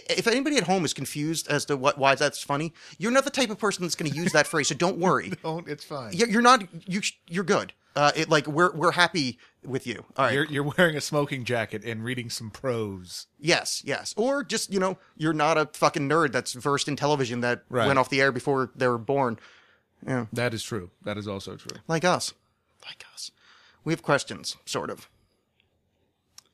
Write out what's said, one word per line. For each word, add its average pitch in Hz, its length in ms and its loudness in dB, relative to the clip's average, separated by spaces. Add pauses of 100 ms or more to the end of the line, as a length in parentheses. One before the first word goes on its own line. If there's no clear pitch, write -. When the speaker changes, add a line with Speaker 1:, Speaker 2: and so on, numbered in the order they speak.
(100)
Speaker 1:
if 170 160 0
anybody 269 300 2
at 208 80 2
home 180 200 2
is 135 100 0
confused 147 540 -4
as 139 180 0
to 147 100 0
what, 135 220 2
why 135 160 6
that's 143 280 0
funny, 151 300 -2 (260)
you're 202 140 -2
not 262 120 4
the 277 60 -4
type 247 200 0
of 208 80 -8
person 196 240 -2
that's 170 120 -2
gonna 156 200 -4
use 165 180 0
that 151 140 6
phrase, 151 220 0
so 160 60 -2
don't 170 240 0
worry. 165 400 2
Speaker 2:
<laughs> - 40 -20
Don't, 170 260 -6
it's 147 160 -10
fine. 135 280 -10
Speaker 1:
You're, 202 160 2
you're 226 140 4
not, 240 220 8 (240)
you 190 140 -4
sh-, - 160 -6 (100)
you're 180 160 -4
good. 151 280 0 (240)
Uh, 147 180 4
it, 156 140 0
like, 156 180 4
we're, 160 300 2
we're 160 160 2
happy 165 460 2 (260)
with 127 220 -6
you. 110 180 -8 (120)
All 135 100 4
right. 123 80 2
Speaker 2:
You're, 143 100 2
you're 143 340 -2
wearing 170 180 4
a 143 40 -4
smoking 143 440 -2
jacket 110 400 -2
and 113 200 -6
reading 120 260 -6
some 113 200 -8
prose. 101 760 -6 (140)
Speaker 1:
Yes, - 440 0
yes. - 320 -6
Or 269 280 0
just, 190 280 -4
you 196 60 0
know, 185 200 0 (180)
you're 156 160 0
not 156 260 4
a 156 140 2
fucking 147 360 2
nerd 151 240 4
that's 123 200 -2
versed 139 340 -2
in 147 100 -2
television 135 440 0
that 120 280 -2
Speaker 2:
Right. 117 200 2
Speaker 1:
went 139 100 4
off 127 100 4
the 135 120 2
air 135 100 4
before 131 460 -2
they 127 100 2
were 120 120 2
born. 120 400 0 (680)
Yeah. 123 260 -4
Speaker 2:
That 120 220 0
is 104 80 -6
true. 92 280 -8 (140)
That 104 140 -6
is 104 80 -8
also 98 300 -8
true. - 220 -16 (100)
Speaker 1:
Like 165 160 0
us. 175 300 2 (520)
Like - 260 -18
us. - 200 -14 (500)
We 156 100 -2
have 160 100 -4
questions, 123 600 -2
sort - 260 -4
of. - 180 -10 (1500)